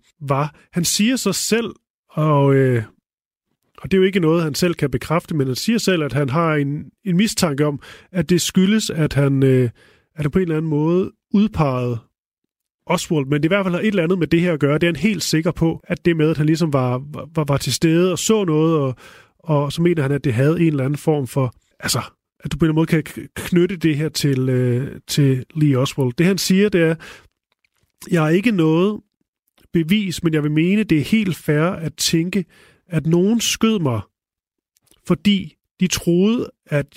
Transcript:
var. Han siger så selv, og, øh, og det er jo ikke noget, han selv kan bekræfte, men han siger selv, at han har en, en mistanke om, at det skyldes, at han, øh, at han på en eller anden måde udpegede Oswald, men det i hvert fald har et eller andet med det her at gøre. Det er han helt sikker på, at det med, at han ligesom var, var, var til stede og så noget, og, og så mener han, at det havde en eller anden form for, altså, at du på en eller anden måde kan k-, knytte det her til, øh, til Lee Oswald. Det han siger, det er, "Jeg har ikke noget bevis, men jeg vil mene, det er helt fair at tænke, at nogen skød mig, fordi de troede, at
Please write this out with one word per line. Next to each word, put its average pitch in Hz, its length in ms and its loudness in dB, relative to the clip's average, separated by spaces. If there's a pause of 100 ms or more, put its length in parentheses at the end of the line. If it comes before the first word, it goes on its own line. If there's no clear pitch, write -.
(200)
var. 143 340 -4 (180)
Han 175 120 -2
siger 233 320 0
så 196 160 -2
selv, 220 380 -2 (400)
og, 143 440 2
øh, 131 280 2 (960)
og - 120 -12
det 196 60 2
er - 20 4
jo 185 80 6
ikke 196 140 0
noget, 165 220 2
han 151 120 -4
selv 175 200 0
kan 143 160 -4
bekræfte, 160 460 -4
men 135 100 0
han 127 100 -2
siger 226 220 0
selv, 185 240 0
at 139 100 -4
han 139 160 -2
har 156 260 0
en, 147 300 -2 (200)
en 185 120 0
mistanke 156 500 0
om, 147 140 -4 (320)
at 175 180 -2
det 175 100 2
skyldes, 202 500 2
at 156 220 -2
han, 139 300 2
øh, 127 280 4 (440)
at 151 100 -8
han 147 60 -2
på 180 80 0
en 190 40 2
eller 165 140 -2
anden 160 140 -4
måde 160 420 0 (220)
udpegede 131 640 0 (880)
Oswald, 160 400 -2
men 143 160 0
det - 20 4
i 160 40 2
hvert 196 160 0
fald 180 100 -2
har 170 60 -2
et 202 60 0
eller 202 160 0
andet 180 160 0
med 160 80 -2
det 170 140 2
her 180 120 2
at 151 80 -4
gøre. 143 180 2
Det 156 40 -8
er 170 60 2
han 170 80 -2
helt 175 260 -2
sikker 160 280 0
på, 165 340 -2
at - 200 -6
det 170 120 2
med, 156 140 2
at 156 60 -2
han 151 100 0
ligesom 156 260 0
var, 127 300 0 (320)
var, 160 100 -2
var 143 120 0
til 135 160 -2
stede 170 400 2
og 165 60 -4
så 220 260 2
noget, 160 320 2
og, 135 180 -2 (440)
og 143 340 -2
så 165 100 -4
mener 170 200 2
han, 135 100 -2
at 139 120 -2
det 135 100 0
havde 147 260 0
en 165 60 2
eller 143 180 0
anden 143 140 -2
form 147 280 -2
for, 127 280 -4 (260)
altså, - 200 -4 (400)
at - 120 -10
du - 40 -6
på 170 80 0
en 160 60 4
eller 156 120 2
anden 165 120 -2
måde 156 80 2
kan - 0 -
k-, - 320 -14
knytte 180 420 0
det 156 200 0
her 151 120 -4
til, 131 400 -2
øh, 127 580 -2
til 131 380 2 (100)
Lee 147 240 2
Oswald. 131 340 -2
Det 170 140 2
han 190 120 2
siger, 196 300 2
det 196 120 0
er, 165 140 2 (1160)
"Jeg 170 120 2
har 151 60 2
ikke 196 220 2
noget 180 500 2 (720)
bevis, 175 500 -2
men 165 120 0
jeg 151 80 0
vil 147 80 -2
mene, 180 340 2
det 160 140 2
er 139 60 0
helt 190 320 0
fair 151 260 0
at 165 320 -4
tænke, 165 500 -2 (420)
at 160 200 -4
nogen 185 340 2
skød 220 380 0
mig, 127 220 -2 (1040)
fordi 185 480 0 (260)
de 185 60 2
troede, 190 640 0 (160)
at 143 200 -2 (100)